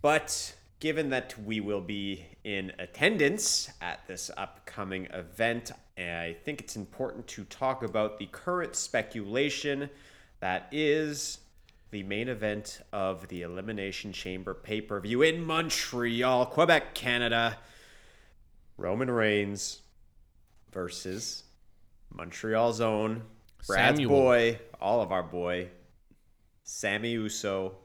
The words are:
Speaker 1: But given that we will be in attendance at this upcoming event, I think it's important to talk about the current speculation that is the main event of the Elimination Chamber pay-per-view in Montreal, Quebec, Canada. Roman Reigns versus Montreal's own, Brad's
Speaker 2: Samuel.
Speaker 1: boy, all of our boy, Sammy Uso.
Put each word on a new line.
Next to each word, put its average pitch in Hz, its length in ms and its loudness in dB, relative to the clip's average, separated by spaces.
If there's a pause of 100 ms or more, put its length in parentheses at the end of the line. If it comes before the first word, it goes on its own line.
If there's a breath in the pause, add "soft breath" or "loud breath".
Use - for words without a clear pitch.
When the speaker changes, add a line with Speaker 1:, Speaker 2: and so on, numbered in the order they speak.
Speaker 1:
But - 540 2 (240)
given 151 320 0
that 127 320 -2
we 107 180 -2
will 101 200 -2
be 98 440 -6 (180)
in 98 360 -4
attendance 160 920 2 (100)
at - 260 -8
this 90 280 -10
upcoming 95 800 -8
event, 113 580 -2 (260)
I 85 460 -4
think - 160 -8
it's - 160 -12
important 117 520 -8
to - 180 -12
talk 131 380 -4
about 107 340 0
the 101 80 -8
current - 500 -6
speculation 135 1120 -2 (500 loud breath)
that 92 320 -2
is 147 680 0 (540)
the 104 120 -6
main 104 240 -2
event 107 540 -4 (100)
of 95 360 -2
the 87 160 -8
Elimination 98 680 -6
Chamber 92 420 -8
pay-per-view 107 680 -2
in 160 240 4
Montreal, 127 1000 2
Quebec, 165 480 6
Canada. 117 640 2 (1200 loud breath)
Roman 107 340 0
Reigns 104 680 2 (880)
versus 92 720 -6 (680)
Montreal's 110 720 0
own, 110 420 0 (440)
Brad's 104 300 6
Speaker 2:
Samuel. 131 120 2
Speaker 1:
boy, 123 500 8 (220)
all 110 200 4
of 92 100 0
our 92 100 2
boy, 90 460 -2 (960)
Sammy 107 480 -2
Uso. 101 720 -2